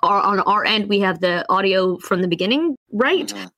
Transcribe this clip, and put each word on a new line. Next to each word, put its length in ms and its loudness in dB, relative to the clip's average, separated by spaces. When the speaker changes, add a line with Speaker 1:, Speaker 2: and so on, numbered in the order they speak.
Speaker 1:
our, 180 4
on 200 0
our 240 2
end 240 0
we 120 2
have 200 0
the 300 0
audio 480 2
from 240 -2
the 60 0
beginning 460 0
right. 340 0
Speaker 2:
Mm-hmm. 200 -12